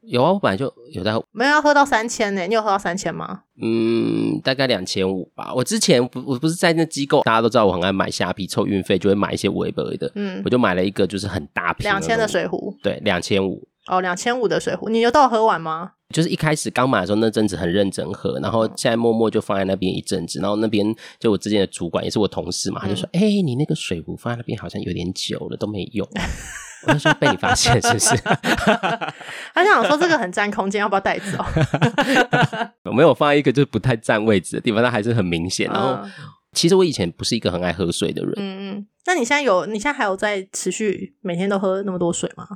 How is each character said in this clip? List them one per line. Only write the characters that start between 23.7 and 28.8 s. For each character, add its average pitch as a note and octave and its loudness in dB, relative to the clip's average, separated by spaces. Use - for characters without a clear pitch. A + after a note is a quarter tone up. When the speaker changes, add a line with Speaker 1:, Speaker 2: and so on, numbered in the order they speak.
Speaker 1:
水 F2 -6
壶 F2 -10
放 A#2+ -8
在 A#2 -6
那 A#2 -12
边 A2 -6
好 F2+ -10
像 - -8
有 F#2 -6
点 E2+ -4
久 - -6
了， - -8
都 G#2 -4
没 G2+ -6
用。” G2 -4
<laughs> - -8
我 D#4 4
就 D3+ 2
说 D#4 2
：“被 D4 4
你 C4+ 2
发 - 0
现 - 4
是 A#3 2
不 A3+ 2
是？” A#3 2
<laughs> - -2